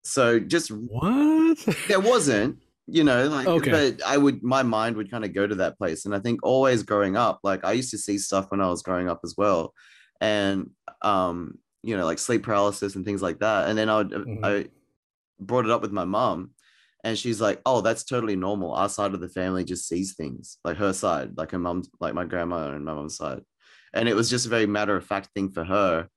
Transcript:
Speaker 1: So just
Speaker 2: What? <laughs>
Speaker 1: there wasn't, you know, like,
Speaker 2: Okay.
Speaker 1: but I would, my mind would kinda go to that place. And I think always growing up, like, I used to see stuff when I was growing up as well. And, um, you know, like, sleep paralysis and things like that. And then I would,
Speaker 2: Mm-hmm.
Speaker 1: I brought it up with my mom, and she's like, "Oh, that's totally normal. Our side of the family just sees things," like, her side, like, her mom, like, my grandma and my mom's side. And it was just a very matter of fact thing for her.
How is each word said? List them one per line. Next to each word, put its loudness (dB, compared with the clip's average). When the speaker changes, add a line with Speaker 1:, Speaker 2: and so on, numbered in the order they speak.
Speaker 1:
So 4
just 0
Speaker 2:
What? 2
<laughs> -2
Speaker 1:
there 4
wasn't, 2
you 2
know, 4
like, 0
Speaker 2:
Okay. 2
Speaker 1:
but 2
I 0
would, 4
my 2
mind 0
would -6
kinda -4
go 0
to -2
that -2
place. -2
And -4
I -2
think -2
always 4
growing 2
up, 2
like, -2
I 0
used -2
to -8
see -2
stuff -2
when -2
I 2
was -2
growing -2
up -4
as -12
well. 2
And, 0
um, 0
you -4
know, 0
like, 0
sleep 0
paralysis 0
and -6
things -4
like -4
that. 2
And 0
then 0
I 2
would, 0
Speaker 2:
Mm-hmm. -6
Speaker 1:
I 0
brought 0
it 0
up 2
with -6
my -4
mom, -2
and -2
she's -4
like, 0
"Oh, 4
that's 0
totally -2
normal. -2
Our 0
side -2
of -8
the -10
family -2
just -8
sees -4
things," -12
like, -4
her 0
side, -2
like, -6
her -4
mom, -4
like, -4
my -4
grandma -4
and -8
my -6
mom's -10
side. -8
And 0
it 4
was 2
just 0
a -8
very 4
matter 2
of -4
fact -4
thing -2
for -4
her. 2